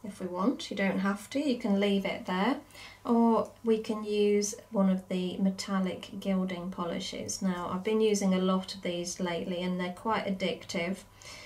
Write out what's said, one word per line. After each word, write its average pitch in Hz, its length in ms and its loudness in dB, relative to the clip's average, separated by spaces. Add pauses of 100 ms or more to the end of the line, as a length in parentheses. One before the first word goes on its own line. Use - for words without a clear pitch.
if 202 160 -12
we 190 60 -6
want. 185 460 -2
You 196 60 -4
don't 190 220 2
have 196 320 -2
to, 269 80 -2
you 277 180 0
can 202 220 2
leave 202 240 2
it 175 220 -4
there. 202 320 2 (480)
Or 233 460 6 (120)
we 226 140 4
can 214 260 -4
use 208 520 2 (160)
one 196 180 4
of 185 180 0
the 180 300 -2
metallic 190 840 -2
gilding 185 520 -2
polishes. - 720 -6
Now 175 280 0
I've 185 120 -4
been 220 180 2
using 196 320 4
a 185 60 4
lot 190 340 0
of - 80 -12
these 175 380 -4
lately 175 420 -2
and 180 180 -2
they're 180 140 -4
quite 220 320 -2
addictive. 190 720 -2 (480)